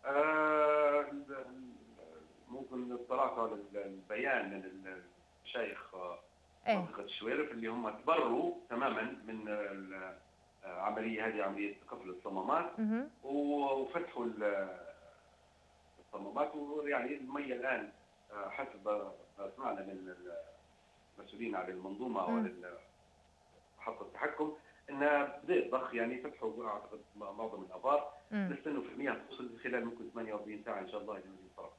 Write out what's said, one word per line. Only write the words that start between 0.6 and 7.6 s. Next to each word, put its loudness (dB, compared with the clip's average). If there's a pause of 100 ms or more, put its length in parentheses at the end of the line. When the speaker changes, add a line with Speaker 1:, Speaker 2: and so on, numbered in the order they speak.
Speaker 1:
ال-، -6
ال-، -10 (760)
ممكن -4
اطلعت 2
على 2
ال-، -6
البيان 0
من -6
ال-، -10 (400)
المشايخ، -4
آه، -6 (480)
Speaker 2:
إيه. 6
Speaker 1:
منطقة -4
الشويرف -2
اللي -4